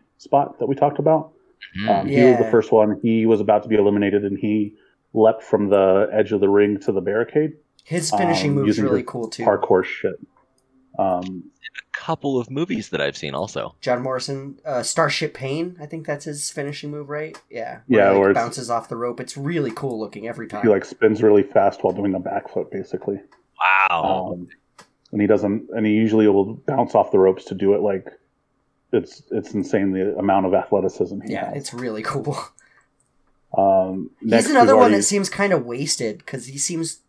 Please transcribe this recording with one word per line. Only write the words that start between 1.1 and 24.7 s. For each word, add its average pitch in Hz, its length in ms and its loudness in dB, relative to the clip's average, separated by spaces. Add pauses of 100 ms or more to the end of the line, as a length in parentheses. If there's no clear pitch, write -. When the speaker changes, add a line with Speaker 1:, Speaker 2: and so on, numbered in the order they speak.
Speaker 2:
Mm-hmm. 104 120 -4
Speaker 1:
Um, 98 180 0
he 120 160 4
was 127 140 6
the 117 80 2
Speaker 3:
Yeah. 113 60 -8
Speaker 1:
first 113 200 4
one. 107 320 4
He 113 240 2
was 110 120 4
about 104 240 2
to 113 60 -8
be 110 60 2
eliminated, 101 500 2
and 98 140 -4
he 104 340 -2 (400)
leapt 110 300 4
from 104 260 0
the 98 420 4
edge 107 200 0
of 104 80 0
the 98 100 4
ring 104 300 4
to - 120 -4
the 95 100 -2
barricade. 117 520 -2 (300)
Speaker 3:
His 160 280 -6
finishing - 400 0
Speaker 1:
um, - 60 0
Speaker 3:
move's 104 100 0
Speaker 1:
using 107 180 0
Speaker 3:
really - 140 2
Speaker 1:
his - 80 -8
Speaker 3:
cool, 120 200 -8
too. 117 160 -10
Speaker 1:
parkour 98 400 4
shit. - 320 -6 (840)
Um, 92 440 -4 (500)
Speaker 2:
A - 40 -8
couple 143 420 -4
of 120 120 -6
movies 185 380 -4
that 78 120 -4
I've 71 160 -2
seen 71 160 -10
also. - 480 -8
Speaker 3:
John 123 200 -2
Morrison, 135 640 -8
uh, 131 180 -6
Starship 147 500 -2
Pain, 160 460 -8
I 151 60 -16
think 156 200 -14
that's 143 200 -8
his 147 260 -10
finishing 147 400 -10
move, 147 180 -12
right? 151 280 -10 (120)
Yeah. 117 380 -12
Speaker 1:
Yeah, 120 100 4
Speaker 3:
Where 101 60 6
he, 98 100 6
like, 98 80 4
Speaker 1:
where 98 100 4
it's 98 80 2
Speaker 3:
bounces 117 300 -6
off 117 200 -6
the 120 80 -10
rope. 120 220 -8
It's 127 180 -14
really 143 340 -4
cool 120 280 -8
looking 107 280 -10
every 117 200 -10
time. 104 160 -10
Speaker 1:
he, 113 60 4
like, 98 160 4
spins 110 380 0
really 104 200 6
fast 98 400 0
while 92 100 0
doing 101 200 -2
a 95 60 -4
backflip, - 520 -8
basically. 98 500 -8 (680)
Speaker 2:
Wow. 87 440 -2
Speaker 1:
Um, 87 140 -12 (680)